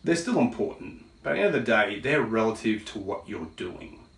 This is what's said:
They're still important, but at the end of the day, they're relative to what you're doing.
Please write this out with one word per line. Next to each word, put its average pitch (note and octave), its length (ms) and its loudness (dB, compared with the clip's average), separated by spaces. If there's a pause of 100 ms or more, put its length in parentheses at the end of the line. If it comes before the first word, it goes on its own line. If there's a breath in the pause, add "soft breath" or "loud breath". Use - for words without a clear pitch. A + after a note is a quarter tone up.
They're E3+ 140 4
still G#3+ 220 0
important, - 640 -2 (180)
but C#3+ 80 0
at - 40 2
the - 80 -2
end F3+ 120 4
of A#2+ 100 0
the A#2 60 2
day, G#2 300 4
they're C#3 220 2
relative A2 640 0
to G#2 120 -10
what F#2+ 300 -8
you're E2 260 -8
doing. D#2+ 440 -12 (180)